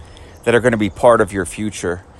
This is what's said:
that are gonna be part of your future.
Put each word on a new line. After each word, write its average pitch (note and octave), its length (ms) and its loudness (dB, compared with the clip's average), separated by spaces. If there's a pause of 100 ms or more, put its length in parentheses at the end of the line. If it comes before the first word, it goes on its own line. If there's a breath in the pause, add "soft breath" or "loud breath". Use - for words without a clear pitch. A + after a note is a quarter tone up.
(440 loud breath)
that A#2 100 2
are A2+ 60 4
gonna A#2 180 0
be G#2 120 -2
part A#2 300 4
of G2 120 -2
your G2 120 -4
future. G#2 580 -8 (180 loud breath)